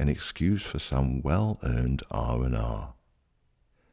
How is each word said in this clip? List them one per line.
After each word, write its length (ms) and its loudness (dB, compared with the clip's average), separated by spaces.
an 80 4
excuse 540 0
for 160 -6
some 420 0
well-earned 920 0
R 320 0
and 140 2
R. 380 -4